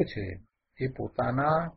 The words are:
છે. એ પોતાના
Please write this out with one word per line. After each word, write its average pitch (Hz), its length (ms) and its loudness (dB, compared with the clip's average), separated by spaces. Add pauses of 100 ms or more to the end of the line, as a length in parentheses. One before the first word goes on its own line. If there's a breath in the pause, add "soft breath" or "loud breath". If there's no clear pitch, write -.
છે. 92 380 -2 (420)
એ 127 60 0
પોતાના 135 880 0